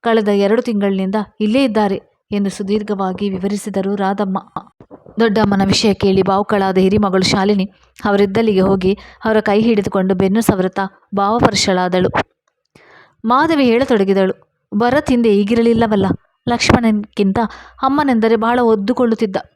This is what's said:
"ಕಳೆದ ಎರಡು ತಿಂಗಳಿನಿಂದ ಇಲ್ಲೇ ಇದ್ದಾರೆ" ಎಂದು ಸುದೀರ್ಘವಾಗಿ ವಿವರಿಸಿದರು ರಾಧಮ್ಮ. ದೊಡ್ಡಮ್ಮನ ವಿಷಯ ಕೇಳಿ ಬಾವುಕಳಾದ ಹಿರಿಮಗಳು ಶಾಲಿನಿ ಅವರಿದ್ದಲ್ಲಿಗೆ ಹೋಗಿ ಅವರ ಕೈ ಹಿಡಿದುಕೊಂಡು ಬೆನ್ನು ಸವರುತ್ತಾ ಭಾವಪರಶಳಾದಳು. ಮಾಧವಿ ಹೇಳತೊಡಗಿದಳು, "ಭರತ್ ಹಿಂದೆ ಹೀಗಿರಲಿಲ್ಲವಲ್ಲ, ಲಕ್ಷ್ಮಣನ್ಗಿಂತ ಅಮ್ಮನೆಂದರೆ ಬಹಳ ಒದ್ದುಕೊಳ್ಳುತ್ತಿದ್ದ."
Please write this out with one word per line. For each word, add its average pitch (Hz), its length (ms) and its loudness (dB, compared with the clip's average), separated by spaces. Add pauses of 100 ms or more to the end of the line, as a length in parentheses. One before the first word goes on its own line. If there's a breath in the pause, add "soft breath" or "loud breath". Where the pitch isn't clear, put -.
"ಕಳೆದ 226 280 0
ಎರಡು 202 340 2
ತಿಂಗಳಿನಿಂದ 196 520 -2 (260)
ಇಲ್ಲೇ 220 240 0
ಇದ್ದಾರೆ" 208 460 -2 (220)
ಎಂದು 202 180 -2
ಸುದೀರ್ಘವಾಗಿ 202 800 -4
ವಿವರಿಸಿದರು 196 640 -4
ರಾಧಮ್ಮ. 196 580 -4 (680)
ದೊಡ್ಡಮ್ಮನ 208 440 2
ವಿಷಯ 196 300 0
ಕೇಳಿ 190 280 2
ಬಾವುಕಳಾದ 196 560 0
ಹಿರಿಮಗಳು 190 440 2
ಶಾಲಿನಿ 202 500 0 (320 soft breath)
ಅವರಿದ್ದಲ್ಲಿಗೆ 202 560 2
ಹೋಗಿ 190 380 0 (260 loud breath)
ಅವರ 220 160 2
ಕೈ 208 200 0
ಹಿಡಿದುಕೊಂಡು 202 540 0
ಬೆನ್ನು 196 260 0
ಸವರುತ್ತಾ 190 760 -4
ಭಾವಪರಶಳಾದಳು. 196 920 0 (1160 soft breath)
ಮಾಧವಿ 277 400 2
ಹೇಳತೊಡಗಿದಳು, 202 960 0 (140)
"ಭರತ್ 247 360 0
ಹಿಂದೆ 240 200 2
ಹೀಗಿರಲಿಲ್ಲವಲ್ಲ, 220 760 2 (420)
ಲಕ್ಷ್ಮಣನ್ಗಿಂತ 220 920 0 (440 loud breath)
ಅಮ್ಮನೆಂದರೆ 262 540 2
ಬಹಳ 233 220 0
ಒದ್ದುಕೊಳ್ಳುತ್ತಿದ್ದ." 226 760 0 (200)